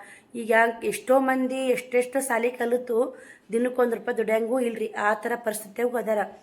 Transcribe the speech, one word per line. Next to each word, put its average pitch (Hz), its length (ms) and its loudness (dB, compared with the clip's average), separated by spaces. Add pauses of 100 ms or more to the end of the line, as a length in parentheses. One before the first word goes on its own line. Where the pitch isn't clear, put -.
(360)
ಈಗ 233 180 0 (300)
ಎಷ್ಟೋ 254 360 2
ಮಂದಿ 262 360 0
ಎಷ್ಟೆಷ್ಟು 254 640 0
ಸಾಲಿ 240 300 0
ಕಲಿತು 247 760 0 (260)
ದಿನಕ್ಕೆ 247 300 0
ಒಂದು 233 140 2
ರೂಪಾಯಿ 240 220 -4
ದುಡಿಯಂಗೂ 220 420 0
ಇಲ್ರಿ. 220 280 -2
ಆ 208 260 0
ಥರ 220 220 -4
ಪರಿಸ್ಥಿತಿಯಾಗೂ 233 640 -4
ಅದಾರ. 214 200 0 (260)